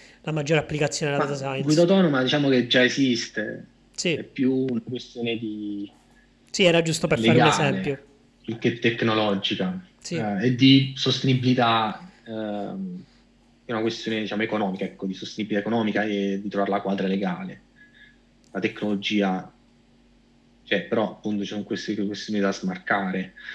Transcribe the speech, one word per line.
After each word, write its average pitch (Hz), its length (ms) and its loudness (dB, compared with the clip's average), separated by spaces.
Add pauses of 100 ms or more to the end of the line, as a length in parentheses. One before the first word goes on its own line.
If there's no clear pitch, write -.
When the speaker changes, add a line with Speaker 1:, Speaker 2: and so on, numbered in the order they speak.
(220)
Speaker 1:
la 156 100 -6
maggiore 156 280 2
applicazione 151 520 -2
della 143 120 2
Speaker 2:
Ma 139 60 -4
Speaker 1:
data 143 140 -4
science? 135 200 -4
Speaker 2:
guida 151 180 4
autonoma 170 400 4
diciamo 139 260 2
che 123 180 4
già 127 160 4
esiste. 120 840 0 (280)
Speaker 1:
Sì. 175 200 -2
Speaker 2:
È - 100 -6
più 131 440 0
una 120 140 -2
questione 120 540 -6
di 104 540 -8 (600)
Speaker 1:
Sì, 208 140 2
era 170 160 6
giusto 160 260 0
per 151 120 2
fare 113 120 4
un - 40 8 (100)
Speaker 2:
legale, 147 80 6
Speaker 1:
esempio. 139 520 0 (380)
Speaker 2:
più 113 160 -8
che 117 200 0
tecnologica. 107 1000 0 (200)
Speaker 1:
Sì. - 180 -8
Speaker 2:
Eh, 107 300 -2
e 127 80 4
di 135 420 6
sostenibilità, 123 1120 2 (180)
ehm, 101 800 -6 (600)
è - 80 -12
una 110 100 -2
questione, 113 380 -4
diciamo, 104 220 -4
economica, 104 420 -2
ecco, 95 220 -8
di 95 80 -4
sostenibilità 104 540 -4
economica 107 360 0
e 98 380 -2
di 104 60 -6
trovare 98 240 -2
la 101 80 0
quadra 95 260 -2
legale. 95 540 -4 (880)
La - 100 -8
tecnologia 101 920 -2 (1120)
c'è, 98 200 -2
però 110 280 -2
appunto 104 300 -4
ci 95 80 -6
sono 104 120 -6
queste 104 320 -6
questioni 104 460 -4
da 98 120 2
smarcare. 95 800 -4 (200)